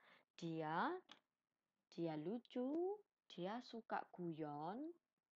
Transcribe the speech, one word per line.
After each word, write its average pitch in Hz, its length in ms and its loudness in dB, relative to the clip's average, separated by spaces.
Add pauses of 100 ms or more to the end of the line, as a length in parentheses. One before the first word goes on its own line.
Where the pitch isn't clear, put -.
(380)
dia, 170 640 2 (880)
dia 165 240 0
lucu, 254 800 2 (360)
dia 202 300 -2
suka - 500 -2
guyon, 165 800 -2 (440)